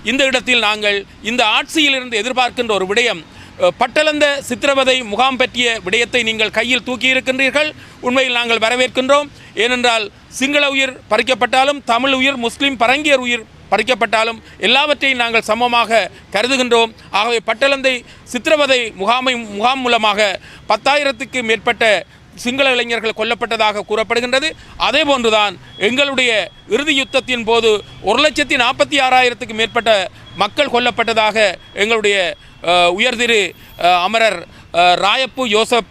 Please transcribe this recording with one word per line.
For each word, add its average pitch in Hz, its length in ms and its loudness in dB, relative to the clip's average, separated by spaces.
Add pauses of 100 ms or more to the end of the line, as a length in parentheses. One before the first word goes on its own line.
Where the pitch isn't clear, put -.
இந்த 269 200 2
இடத்தில் 247 340 0
நாங்கள் 208 460 0 (180)
இந்த 233 220 0
ஆட்சியிலிருந்து 262 760 0
எதிர்பார்க்கின்ற 240 480 -2
ஒரு 190 160 0
விடயம், 202 380 0 (360)
அ, 180 180 4
பட்டளந்த 294 640 0
சித்திரவதை 262 600 0
முகாம் 240 340 0
பற்றிய 233 480 -2
விடயத்தை 233 380 0
நீங்கள் 220 280 -2
கையில் 233 320 -2
தூக்கியிருக்கின்றீர்கள். 262 920 -2 (280)
உண்மையில் 254 320 0
நாங்கள் 240 260 0
வரவேற்கின்றோம். 254 720 0 (260)
ஏனென்றால் 233 560 0 (180)
சிங்கள 285 420 -2
உயிர் 269 280 -2 (120)
பறிக்கப்பட்டாலும், 247 720 0
தமிழ் 254 280 0
உயிர், 262 240 0
முஸ்லிம் 240 400 -4
பரங்கியர் 269 440 2
உயிர் 240 240 -4 (260)
பறிக்கப்பட்டாலும் 226 720 0 (160)
எல்லாவற்றையும் 269 600 0
நாங்கள் 233 240 0
சமமாக 226 680 0 (220)
கருதுகின்றோம். 233 600 0 (160)
ஆகவே 226 360 0
பட்டளந்தை 262 580 0 (200)
சித்திரவதை 262 680 0
முகாமை, 240 400 0
முகாம் 233 460 -4
மூலமாக 220 600 0 (280)
பத்தாயிரத்துக்கு 262 720 -2
மேற்பட்ட 220 640 0 (300)
சிங்கள 262 360 0
இளைஞர்கள் 233 440 -2
கொல்லப்பட்டதாக 220 720 -2
கூறப்படுகின்றது. 240 640 -2 (260)
அதே 233 260 0
போன்றுதான் 220 540 0 (220)
எங்களுடைய 220 720 0 (180)
இறுதி 269 320 0
யுத்தத்தின் 247 440 -4
போது 220 380 2 (200)
ஒரு 220 200 2
லட்சத்தி 294 340 0
நாற்பத்தி 262 440 0
ஆறாயிரத்துக்கு 254 520 2
மேற்பட்ட 220 580 0 (260)
மக்கள் 208 320 0
கொல்லப்பட்டதாக 220 840 0 (200)
எங்களுடைய, 202 600 0 (280)
அ, 170 60 0 (280)
உயர்திரு, 226 540 0 (320)
அ, 180 160 4
அமரர், 208 460 0 (280)
அ, 175 200 4
ராயப்பு 240 520 0
யோசப் 220 440 0